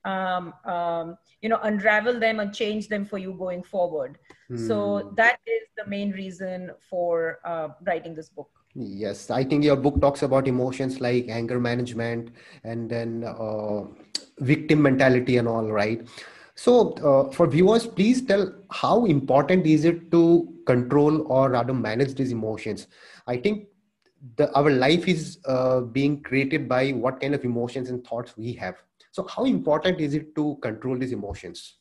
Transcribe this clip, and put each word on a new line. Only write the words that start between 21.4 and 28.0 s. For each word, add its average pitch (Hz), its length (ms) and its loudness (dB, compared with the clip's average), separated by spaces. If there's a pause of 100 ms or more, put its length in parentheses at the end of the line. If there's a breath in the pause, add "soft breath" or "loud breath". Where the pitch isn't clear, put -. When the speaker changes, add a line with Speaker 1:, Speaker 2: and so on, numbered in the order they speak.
Speaker 2:
rather 123 220 0
manage 120 420 -2
these 123 160 -2
emotions? 110 560 -6 (400 loud breath)
I 123 100 -4
think 208 300 -4 (680)
the, 147 180 2
our 143 160 6
life 143 360 4
is, 160 380 -2
uh, 127 360 2
being 139 420 0
created 135 440 -2
by 131 260 0
what 123 280 -2
kind 139 140 -2
of 139 100 -6
emotions 120 460 -4
and 123 120 -8